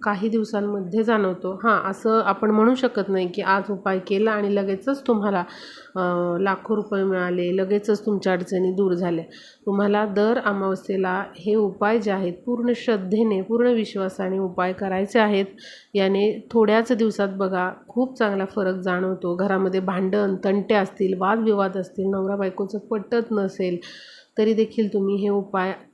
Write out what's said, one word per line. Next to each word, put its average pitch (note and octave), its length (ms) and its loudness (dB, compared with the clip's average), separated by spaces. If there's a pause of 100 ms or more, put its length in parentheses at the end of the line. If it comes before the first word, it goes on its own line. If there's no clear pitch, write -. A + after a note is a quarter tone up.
काही G#3 260 0
दिवसांमध्ये G#3 760 -2
जाणवतो. F#3+ 580 0
हां, G3+ 280 2
असं A3 300 2
आपण G3+ 300 0
म्हणू G#3+ 240 6
शकत A#3+ 340 0
नाही F#3 200 0
की F#3 140 -6
आज F#3+ 280 2
उपाय F#3+ 280 -2
केला G3+ 320 0
आणि G3+ 240 0
लगेचच G3+ 520 -2
तुम्हाला, G#3 340 2 (560)
अ, F#3+ 40 -2 (400)
लाखो G3 360 -2
रुपये G3+ 280 -2
मिळाले, F3+ 520 0
लगेचच G3+ 500 0
तुमच्या G3 260 0
अडचणी F#3 400 0
दूर F#3+ 200 2
झाल्या. E3+ 320 -2 (420)
तुम्हाला G#3 400 0
दर G#3 380 2
अमावस्येला F#3+ 800 -2 (120)
हे G3+ 180 -2
उपाय G#3 440 2
जे G#3 120 -2
आहेत F#3+ 220 -2 (140)
पूर्ण A#3+ 300 0
श्रद्धेने, G#3 640 0
पूर्ण A#3 240 2
विश्वासाने G3 720 0
उपाय F#3 340 -2
करायचे F#3+ 460 -2
आहेत. G#3 260 4 (500)
याने G3 560 2
थोड्याच A3+ 420 4
दिवसात G#3 360 2
बघा F#3+ 420 -2 (180)
खूप B3+ 300 -2
चांगला G3+ 260 0
फरक F#3+ 300 -2
जाणवतो. F#3 640 -2
घरामध्ये F#3+ 440 0
भांडण, F#3+ 640 0
तंटे G3+ 300 2
असतील, F#3+ 440 0
वादविवाद G3+ 580 2
असतील, F#3+ 340 -4
नवरा G3 260 -2
बायकोचं G3 420 -4
पटत A3+ 520 -2
नसेल G3 480 -2 (600)
तरी A3 160 4
देखील A3 380 0
तुम्ही G3+ 220 0
हे G3+ 140 0
उपाय G3 440 0 (220)